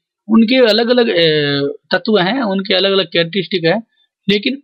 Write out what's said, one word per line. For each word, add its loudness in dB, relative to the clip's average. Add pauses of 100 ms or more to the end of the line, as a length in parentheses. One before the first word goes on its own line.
(300)
उनके 4
अलग-अलग, 2
अ, 0 (240)
तत्व 0
हैं, 0
उनके -4
अलग-अलग 0
characteristic -4
है। 0 (460)
लेकिन -2